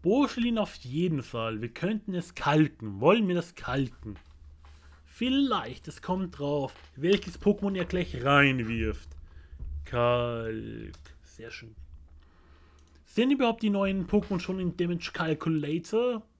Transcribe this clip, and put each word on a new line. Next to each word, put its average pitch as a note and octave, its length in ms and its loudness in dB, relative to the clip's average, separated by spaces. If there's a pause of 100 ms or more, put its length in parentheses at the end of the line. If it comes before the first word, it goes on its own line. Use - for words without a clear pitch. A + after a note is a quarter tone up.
Boschelin A#3+ 560 2
auf G3+ 180 -2
jeden D3+ 460 -2
Fall. A2+ 400 -4
Wir A#2 80 -6
könnten G3 460 -4
es - 180 -6
kalken. C#3 680 2
Wollen G3 260 6
wir F3+ 80 0
das - 200 -4
kalken? B2 600 -6 (880)
Vielleicht. B3 840 -2
Es - 140 -14
kommt F#3 380 -4
drauf, D3 340 -2 (220)
welches F3+ 440 0
Pokémon G3+ 380 2
er F3 80 -2
gleich E3+ 380 -2
reinwirft. B2+ 880 4 (760)
Kalk. A2+ 1120 -2 (260)
Sehr - 280 -18
schön. A2+ 240 -18 (1300)
Sind B3+ 260 2
überhaupt A#3+ 300 2
die G#3+ 80 2
neuen G3 380 0
Pokémon G3+ 320 2
schon F#3 200 -4
in F3 160 -2
Damage F3 380 -2
Calculator? E3 1080 0 (160)